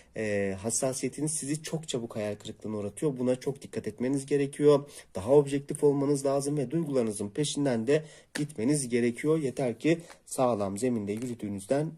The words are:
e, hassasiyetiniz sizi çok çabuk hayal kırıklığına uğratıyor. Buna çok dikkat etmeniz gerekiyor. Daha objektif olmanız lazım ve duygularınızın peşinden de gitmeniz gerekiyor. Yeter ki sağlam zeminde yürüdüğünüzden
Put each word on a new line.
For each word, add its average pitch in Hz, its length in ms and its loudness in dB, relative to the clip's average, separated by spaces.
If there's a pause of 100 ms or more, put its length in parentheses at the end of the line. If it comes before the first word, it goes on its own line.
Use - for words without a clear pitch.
(180)
e, 101 440 0
hassasiyetiniz 131 680 -2
sizi 151 320 -4
çok 160 240 -6
çabuk 117 280 -6
hayal 104 200 -4
kırıklığına 107 420 -8
uğratıyor. 101 420 -2
Buna 127 160 2
çok - 260 -6
dikkat - 260 -8
etmeniz 135 380 -2
gerekiyor. 143 640 4 (260)
Daha 101 160 0
objektif 143 520 4
olmanız 139 420 4
lazım 139 320 0
ve 127 140 -2
duygularınızın 127 580 0
peşinden 139 580 0
de 151 160 4 (300)
gitmeniz 139 560 0
gerekiyor. 120 500 2
Yeter 127 400 -2
ki 165 180 2 (280)
sağlam 101 520 0
zeminde 110 340 0
yürüdüğünüzden 117 880 -4